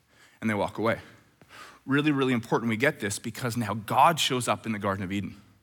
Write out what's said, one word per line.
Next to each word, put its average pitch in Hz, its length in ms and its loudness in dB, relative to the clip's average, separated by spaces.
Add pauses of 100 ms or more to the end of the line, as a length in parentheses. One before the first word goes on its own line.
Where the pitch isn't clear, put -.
(380)
and 110 100 -2
they 107 40 0
walk 95 240 -2
away. 104 220 0 (840)
Really, 147 260 2
really 135 220 2
important 117 360 0
we 110 80 0
get 139 220 2
this, 101 180 -2
because 117 380 -6
now 104 180 -2
God 127 460 4
shows 127 280 0
up 107 180 -2
in 113 80 -4
the 104 60 -4
Garden 98 240 -2
of 90 80 -6
Eden. 101 260 -6 (260)